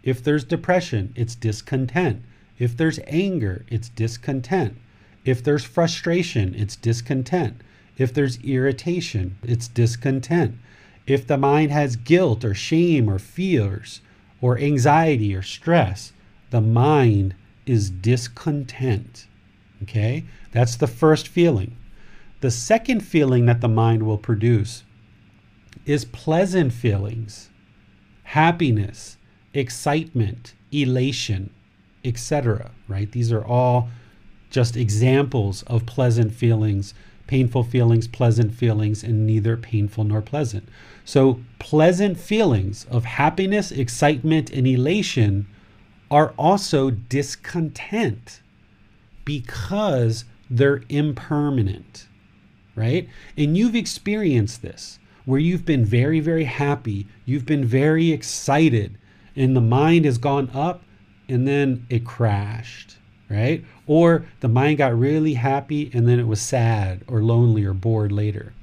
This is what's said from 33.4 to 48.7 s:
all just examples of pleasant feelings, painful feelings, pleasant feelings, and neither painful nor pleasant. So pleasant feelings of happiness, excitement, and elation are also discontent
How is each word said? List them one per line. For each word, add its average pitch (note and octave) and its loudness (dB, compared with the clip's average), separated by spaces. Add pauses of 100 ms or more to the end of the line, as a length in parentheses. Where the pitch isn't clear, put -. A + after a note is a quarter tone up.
all B2 2 (600)
just A#2+ 0
examples A#2 0
of A#2 -2
pleasant A#2 0
feelings, G#2+ 0 (340)
painful B2+ 0
feelings, A#2 2
pleasant A2+ 2
feelings, G#2+ -2
and G#2+ 0
neither A2 0
painful G#2+ -4
nor G#2+ -2
pleasant. A#2 -6 (360)
So C3 4 (180)
pleasant F3 2
feelings A#2+ 0
of A#2+ -2
happiness, F#3+ -2
excitement, D3 0
and C3 0
elation B2+ 0 (640)
are D3 4
also D#3 2
discontent C#3 -6 (840)